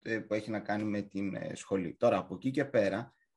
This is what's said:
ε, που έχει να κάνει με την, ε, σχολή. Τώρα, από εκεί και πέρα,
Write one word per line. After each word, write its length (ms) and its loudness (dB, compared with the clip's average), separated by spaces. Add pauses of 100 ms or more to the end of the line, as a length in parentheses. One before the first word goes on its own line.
ε, 160 -2
που 160 -4
έχει 160 -2
να 100 -2
κάνει 240 -2
με 180 0
την, 320 -4
ε, 200 -6
σχολή. 440 -2
Τώρα, 180 6
από 180 -2
εκεί 160 -2
και 140 2
πέρα, 500 2 (220)